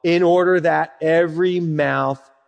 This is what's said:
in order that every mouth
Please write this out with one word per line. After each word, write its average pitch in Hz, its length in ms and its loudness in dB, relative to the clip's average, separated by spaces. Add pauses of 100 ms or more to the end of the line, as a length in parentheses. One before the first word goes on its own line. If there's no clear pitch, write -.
in 170 180 2
order 180 380 2
that 160 400 -2
every 170 600 0
mouth 139 600 -2 (280)